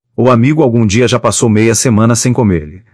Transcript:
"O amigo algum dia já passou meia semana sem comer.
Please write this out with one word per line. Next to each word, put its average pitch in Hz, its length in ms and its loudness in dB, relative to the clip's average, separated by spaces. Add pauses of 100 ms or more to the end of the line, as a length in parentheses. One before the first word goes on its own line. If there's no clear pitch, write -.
(160)
"O 120 140 0
amigo 127 320 2
algum 117 240 0
dia 110 220 0
já 123 120 -2
passou 117 300 -2
meia 110 240 2
semana 117 420 0
sem 123 180 -2
comer. 92 500 -2 (100)